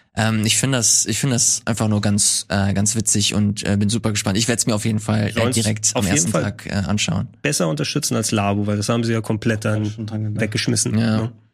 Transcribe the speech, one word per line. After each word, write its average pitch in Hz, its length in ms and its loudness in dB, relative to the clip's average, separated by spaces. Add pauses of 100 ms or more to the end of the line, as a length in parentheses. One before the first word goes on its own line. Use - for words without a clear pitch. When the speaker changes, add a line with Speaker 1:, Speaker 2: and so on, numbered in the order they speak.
(180)
Speaker 1:
Ähm, 110 260 2
ich - 140 2
find 135 160 2
das, - 320 2
ich - 140 -2
find 139 140 0
das - 320 0
einfach 110 220 0
nur 104 140 2
ganz, 104 480 0
äh, 98 240 2
ganz 101 220 0
witzig 104 400 0
und, 104 280 0
äh, 101 140 0
bin 104 120 2
super 110 200 0
gespannt. 139 280 0
Ich 117 100 2
werd's 117 180 0
mir 120 80 2
auf 107 120 -2
jeden 110 140 0
Fall, 107 280 0
äh, 101 60 -4
Speaker 2:
Sollen's 113 220 0
Speaker 1:
direkt 107 380 0
am 127 60 0
Speaker 2:
auf 104 60 2
jeden 87 120 2
Speaker 1:
ersten 139 140 0
Speaker 2:
Fall 82 100 2
Speaker 1:
Tag, - 240 -6
äh, - 60 -6
anschauen. 104 560 0 (160)
Speaker 2:
besser 147 240 0
unterstützen 147 480 -2
als 113 160 0
Labo, 101 340 0
weil 104 120 0
das 104 120 -2
haben 120 140 0
sie 113 100 0
ja 110 80 0
komplett 107 440 -2
dann 107 160 0
Speaker 3:
Hab - 20 -
ich 104 100 -4
schon 110 140 -8
dran 107 160 -6
gedacht. 104 180 -4
Speaker 2:
weggeschmissen, 110 560 0
Speaker 1:
Ja. 110 200 2
Speaker 2:
ne? 110 140 -2 (220)